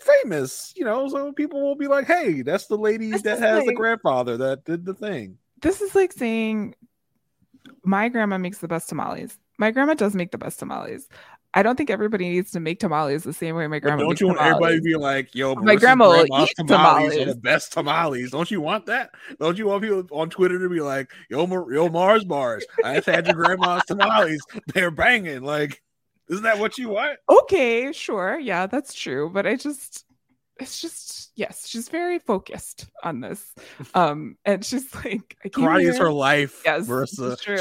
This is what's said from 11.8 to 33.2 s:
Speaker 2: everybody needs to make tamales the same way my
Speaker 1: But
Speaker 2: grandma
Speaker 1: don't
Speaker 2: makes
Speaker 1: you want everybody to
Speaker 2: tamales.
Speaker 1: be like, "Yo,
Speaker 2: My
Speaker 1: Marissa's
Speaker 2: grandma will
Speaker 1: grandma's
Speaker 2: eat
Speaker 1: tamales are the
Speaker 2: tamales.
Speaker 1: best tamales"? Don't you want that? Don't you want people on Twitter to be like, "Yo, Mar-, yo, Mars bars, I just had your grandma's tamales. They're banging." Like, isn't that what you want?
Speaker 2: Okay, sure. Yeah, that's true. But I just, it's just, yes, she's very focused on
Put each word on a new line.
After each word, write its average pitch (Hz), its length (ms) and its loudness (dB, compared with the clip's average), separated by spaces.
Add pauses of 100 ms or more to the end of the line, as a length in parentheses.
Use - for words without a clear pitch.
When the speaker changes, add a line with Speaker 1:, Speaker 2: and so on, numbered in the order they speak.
Speaker 2:
everybody 202 400 -2
needs 180 220 -2
to 180 80 -6
make 165 200 -6
tamales 156 440 -2
the 151 100 -8
same 165 220 -6
way 165 120 -4
my 151 120 -4
Speaker 1:
But 143 80 -2
Speaker 2:
grandma 147 160 2
Speaker 1:
don't 156 60 0
Speaker 2:
makes 175 120 0
Speaker 1:
you 190 60 4
want 175 120 2
everybody 165 360 4
to 160 60 0
Speaker 2:
tamales. 156 40 -4
Speaker 1:
be 160 100 2
like, 139 400 -2
"Yo, 135 200 0
Speaker 2:
My 214 200 6
Speaker 1:
Marissa's 202 40 4
Speaker 2:
grandma 247 280 8
will 165 200 10
Speaker 1:
grandma's 139 220 4
Speaker 2:
eat - 60 -10
Speaker 1:
tamales 156 600 6
are 135 80 2
the - 0 -
Speaker 2:
tamales. 123 100 -4
Speaker 1:
best 123 380 0
tamales"? 147 580 -2
Don't 160 200 -4
you 190 100 -4
want 190 260 -4
that? 233 240 -4 (280)
Don't 170 180 0
you 214 100 -2
want 196 160 0
people 190 280 -2
on 160 180 -4
Twitter 180 300 0
to 180 100 -2
be 170 120 -2
like, 135 300 -4 (180)
"Yo, 151 180 0
Mar-, 180 240 -4
yo, 160 180 2
Mars 190 340 4
bars, 135 420 -2 (180)
I 127 120 -2
just - 120 0
had 170 200 2
your 190 80 2
grandma's 180 500 0
tamales. 190 540 0 (340)
They're 175 180 0
banging." 165 500 -2
Like, 147 400 -4 (480)
isn't 196 140 -6
that 220 160 2
what 214 180 -4
you 247 120 -8
want? 247 280 -4 (120)
Speaker 2:
Okay, 269 640 6
sure. 214 460 -4
Yeah, 190 280 -4
that's 269 260 -6
true. 147 360 -6
But 196 180 -2
I 214 80 0
just, - 500 -10 (540)
it's - 220 -14
just, - 540 -14
yes, - 320 -10
she's 233 220 -12
very 349 300 -4
focused - 680 -8 (160)
on 156 180 -6